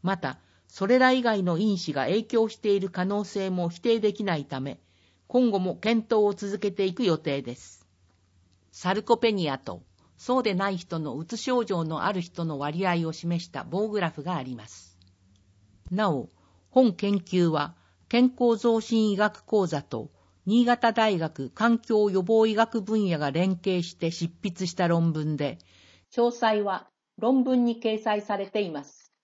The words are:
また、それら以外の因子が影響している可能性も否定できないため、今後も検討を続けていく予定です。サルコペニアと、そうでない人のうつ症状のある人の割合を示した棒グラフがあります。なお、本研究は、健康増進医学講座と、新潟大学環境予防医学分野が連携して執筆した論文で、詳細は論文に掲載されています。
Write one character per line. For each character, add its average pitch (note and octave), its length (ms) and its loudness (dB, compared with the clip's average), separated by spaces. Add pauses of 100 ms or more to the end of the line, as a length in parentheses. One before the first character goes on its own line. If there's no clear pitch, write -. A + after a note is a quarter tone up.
ま F#3 160 -2
た、 C3+ 220 -8 (280)
そ - 200 -6
れ B3 100 6
ら B3+ 140 6
以 B3+ 100 2
外 A3 220 0
の E3+ 160 0
因 G#3 180 2
子 E3 160 -6
が C3+ 120 0
影 G3 180 0
響 A3+ 260 0
し - 80 -16
て G#3 160 0
い G3+ 60 2
る F#3 100 -4
可 F3+ 160 -4
能 G3+ 180 -2
性 G3 280 -4
も F3+ 180 -2
否 E3+ 80 -12
定 A#3 220 0
で G#3 140 2
き G#3 100 -6
な F#3 140 0
い C#3+ 80 -6
た C3+ 140 -8
め、 C3+ 200 -8 (480)
今 B3 240 2
後 G3 80 0
も F#3 160 -2
検 A3 280 0
討 A3 200 2
を G#3 100 2
続 G3+ 240 -6
け G3+ 140 -2
て F#3+ 140 -2
い F3+ 100 -2
く B3 80 -2
予 F3 160 4
定 C#3 240 -4
で A#2+ 140 -10
す。 - 280 -20 (880)
サ - 200 -4
ル G3+ 120 -2
コ A#3 140 4
ペ A#3 160 2
ニ E3+ 180 -2
ア C3+ 80 -4
と、 F2 240 -12 (360)
そ B3+ 200 0
う B3 40 -2
で G#3+ 100 0
な G3 160 0
い F#3+ 60 -4
人 E3+ 240 -6
の D3 160 -6
う D#3 80 -8
つ E3 140 -8
症 B3 260 0
状 F3+ 220 -4
の D#3 180 -4
あ G3 80 0
る F#3+ 80 -2
人 E3+ 240 -8
の D#3 160 -4
割 D3+ 260 -4
合 E3+ 220 0
を D#3+ 60 -6
示 E3+ 280 -4
し - 60 -14
た - 160 -10
棒 F#3 240 -4
グ G#3 140 -4
ラ E3 80 -2
フ D3 120 -12
が F3 140 -6
あ C#3 80 -4
り B2+ 100 -10
ま A2+ 140 -14
す。 - 320 -20 (920)
な G3 200 0
お、 C3+ 180 -4 (400)
本 B3+ 220 4
研 G3+ 220 0
究 F3+ 320 2
は、 D#3 280 0 (360)
健 B3 280 4
康 A#3 240 4
増 A3+ 200 2
進 A3 300 2
医 G3 40 0
学 G#3 300 -2
講 G3+ 200 2
座 D#3+ 160 -2
と、 - 300 -10 (340)
新 A#3 200 4
潟 A#3+ 260 2
大 G#3+ 280 2
学 D#3 320 -6
環 A3+ 280 2
境 G#3 300 2
予 F#3+ 120 2
防 A3 260 4
医 A3 60 0
学 A3+ 280 0
分 G#3 280 0
野 E3 80 0
が D3 140 -2
連 F3 200 0
携 F3+ 300 -2
し E3+ 120 -8
て E3 180 -4
執 E3 180 -6 (140)
筆 F#3 240 -6
し F3 60 -8
た F3 160 0
論 E3 240 2
文 D3+ 240 -2
で、 D3 200 -4 (540)
詳 A#3+ 220 0
細 A3 300 0
は F#3+ 260 -6 (280)
論 B3+ 280 2
文 B3+ 180 2
に A#3 180 0
掲 A3 220 0
載 G#3 180 -2
さ G#3 140 -6
れ G3 100 -4
て G#3 140 -4
い F#3 120 -2
ま C#3+ 120 -8
す。 - 300 -20 (100)